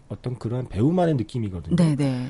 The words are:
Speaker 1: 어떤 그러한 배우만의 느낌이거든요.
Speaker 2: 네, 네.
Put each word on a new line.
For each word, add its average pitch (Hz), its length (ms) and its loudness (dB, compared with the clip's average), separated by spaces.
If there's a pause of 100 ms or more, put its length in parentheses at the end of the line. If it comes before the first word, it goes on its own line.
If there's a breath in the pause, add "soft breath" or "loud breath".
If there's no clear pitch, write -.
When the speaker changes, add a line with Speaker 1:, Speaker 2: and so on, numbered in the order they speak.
Speaker 1:
어떤 123 280 -8
그러한 123 300 -4
배우만의 165 480 2
느낌이거든요. 110 600 -4
Speaker 2:
네, 160 200 4
네. 127 340 0